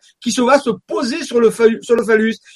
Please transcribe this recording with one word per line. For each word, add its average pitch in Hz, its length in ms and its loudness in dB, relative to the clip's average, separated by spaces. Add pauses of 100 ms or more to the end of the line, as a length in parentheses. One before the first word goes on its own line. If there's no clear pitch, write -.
(200)
qui 240 120 -6
se 247 100 -2
va 254 180 4
se 254 120 -4 (160)
poser 302 360 -6
sur 240 160 -2
le 226 120 4
phallu-, 226 320 0
sur 233 120 0
le 233 80 2
phallus. 220 340 0 (180)